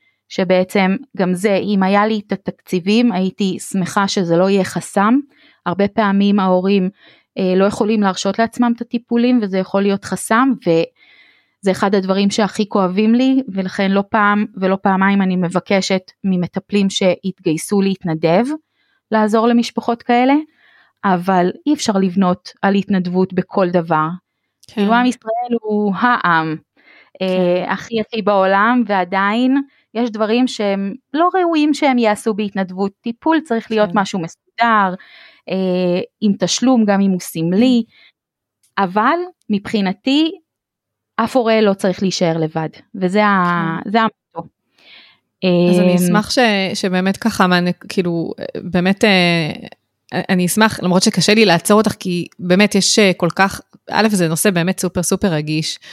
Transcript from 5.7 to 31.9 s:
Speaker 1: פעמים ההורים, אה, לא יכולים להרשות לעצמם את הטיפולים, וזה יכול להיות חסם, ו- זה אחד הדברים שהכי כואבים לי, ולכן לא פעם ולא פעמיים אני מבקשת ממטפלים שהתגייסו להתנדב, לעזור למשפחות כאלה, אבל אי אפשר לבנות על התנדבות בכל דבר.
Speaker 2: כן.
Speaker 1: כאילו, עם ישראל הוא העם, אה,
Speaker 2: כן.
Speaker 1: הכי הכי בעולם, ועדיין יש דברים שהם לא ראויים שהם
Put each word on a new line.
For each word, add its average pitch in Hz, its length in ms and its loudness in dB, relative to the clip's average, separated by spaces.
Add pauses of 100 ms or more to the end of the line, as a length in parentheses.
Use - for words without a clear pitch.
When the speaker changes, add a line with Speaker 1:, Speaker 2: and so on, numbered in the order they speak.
Speaker 1:
פעמים 202 520 2
ההורים, 185 500 2 (480)
אה, 185 180 0
לא 190 100 4
יכולים 214 360 0
להרשות 196 380 -2
לעצמם 240 360 0
את - 60 -12
הטיפולים, 240 600 0
וזה 190 160 -2
יכול 185 240 -4
להיות 202 240 -2
חסם, 262 460 0 (160)
ו- - 20 0 (960)
זה 190 60 2
אחד 196 240 0
הדברים 196 360 0
שהכי 214 380 -2
כואבים 208 460 0
לי, 262 320 2
ולכן 190 440 -4
לא 196 180 0
פעם 208 360 2 (100)
ולא 190 260 0
פעמיים 196 400 2
אני 185 140 0
מבקשת 185 680 -2 (220)
ממטפלים 190 680 -2
שהתגייסו 185 920 -2
להתנדב, 175 640 0 (680)
לעזור 220 360 2
למשפחות 233 560 -2
כאלה, 247 300 2 (680)
אבל 180 480 0 (140)
אי 294 80 2
אפשר 262 200 -2
לבנות 190 580 0 (100)
על 196 140 2
התנדבות 185 580 -2
בכל 185 360 -2
דבר. 165 380 0 (600)
Speaker 2:
כן. - 60 -20
Speaker 1:
כאילו, 202 200 0
עם 214 120 2
ישראל 240 560 -4
הוא 208 340 -2
העם, 170 600 0 (640)
אה, 190 60 -4 (380)
Speaker 2:
כן. - 60 -4
Speaker 1:
הכי 214 300 -6
הכי 220 200 -6
בעולם, 202 680 2
ועדיין 202 760 0 (320)
יש 240 160 -2
דברים 220 380 0
שהם 196 460 -4 (200)
לא 339 200 2
ראויים 330 400 0
שהם 269 240 0